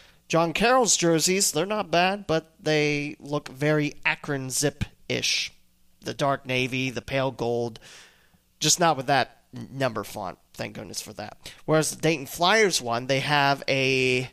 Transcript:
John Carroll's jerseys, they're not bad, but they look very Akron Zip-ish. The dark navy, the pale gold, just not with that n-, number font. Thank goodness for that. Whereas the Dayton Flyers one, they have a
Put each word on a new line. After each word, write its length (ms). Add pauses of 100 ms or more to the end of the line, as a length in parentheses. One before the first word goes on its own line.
(280)
John 260
Carroll's 420
jerseys, 560
they're 140
not 240
bad, 380
but 340
they 580
look 300
very 460 (100)
Akron 460
Zip-ish. 1000 (500)
The 120
dark 320
navy, 460
the 100
pale 300
gold, 480 (800)
just 200
not 160
with 120
that 340 (120)
n-, 180
number 320
font. 340 (160)
Thank 220
goodness 260
for 120
that. 220 (300)
Whereas 240
the 100
Dayton 280
Flyers 520
one, 280
they 140
have 460
a 640